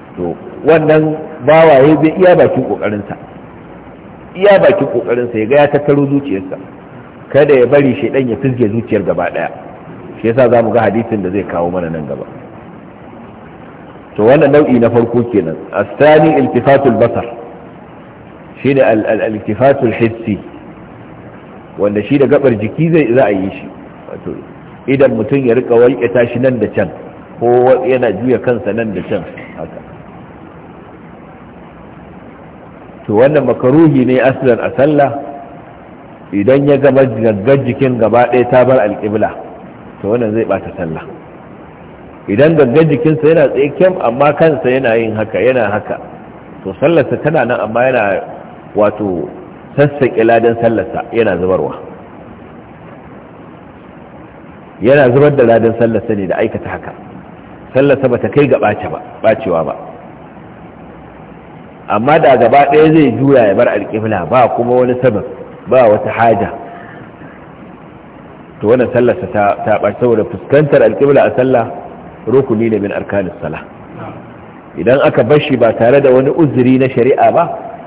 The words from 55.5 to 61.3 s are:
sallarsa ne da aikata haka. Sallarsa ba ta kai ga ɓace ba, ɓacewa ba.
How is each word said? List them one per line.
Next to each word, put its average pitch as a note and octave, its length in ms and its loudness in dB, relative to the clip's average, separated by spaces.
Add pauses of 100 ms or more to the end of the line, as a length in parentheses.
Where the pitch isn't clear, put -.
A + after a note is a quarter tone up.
sallarsa A2 360 -2
ne G2 100 -4
da E2 100 -4
aikata - 320 -4
haka. F2+ 240 -12 (840)
Sallarsa C3+ 340 2
ba A#2+ 100 0
ta A2 100 -4
kai C#3+ 200 2
ga A#2+ 100 2
ɓace G#2 320 -2
ba, - 100 -10 (220)
ɓacewa F#2 420 -2
ba. C#2 100 -8 (2250)